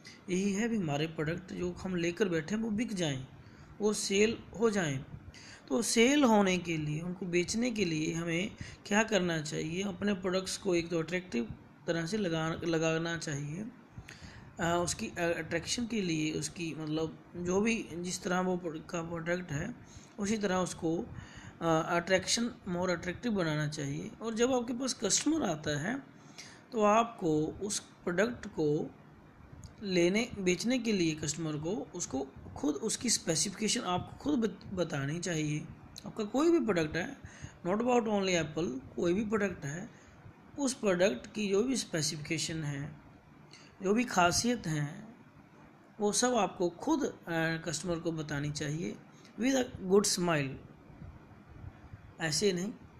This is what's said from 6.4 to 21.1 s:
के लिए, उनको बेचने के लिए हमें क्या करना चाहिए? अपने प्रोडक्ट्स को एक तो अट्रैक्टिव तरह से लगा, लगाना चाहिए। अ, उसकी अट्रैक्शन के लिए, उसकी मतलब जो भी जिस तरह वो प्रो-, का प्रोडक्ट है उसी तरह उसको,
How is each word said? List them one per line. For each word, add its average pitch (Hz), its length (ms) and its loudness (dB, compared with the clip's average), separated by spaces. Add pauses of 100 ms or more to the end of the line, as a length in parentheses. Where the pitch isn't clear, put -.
के 170 200 -2
लिए, 151 240 -2
उनको 180 240 -6
बेचने 175 460 2
के 214 140 2
लिए 160 280 0
हमें 170 380 0 (340)
क्या 208 180 4
करना 180 380 2
चाहिए? 156 420 -4
अपने 202 300 0
प्रोडक्ट्स 185 440 -2
को 180 180 0
एक 170 140 0
तो 170 100 0
अट्रैक्टिव 180 540 -2 (340)
तरह 165 180 0
से 208 120 -2
लगा, 160 320 0 (140)
लगाना 165 540 2
चाहिए। 156 480 -6 (920)
अ, 175 240 2
उसकी 175 240 -4
अट्रैक्शन 170 800 -2
के 220 140 -2
लिए, 156 320 0
उसकी 160 420 -6
मतलब 156 480 -4 (120)
जो 175 260 0
भी 226 320 0
जिस 175 300 -6
तरह 180 160 0
वो 185 180 2
प्रो-, 160 320 -6
का 175 120 -4
प्रोडक्ट 170 500 -4
है 175 240 -4 (440)
उसी 208 180 0
तरह 196 180 2
उसको, 175 500 0 (560)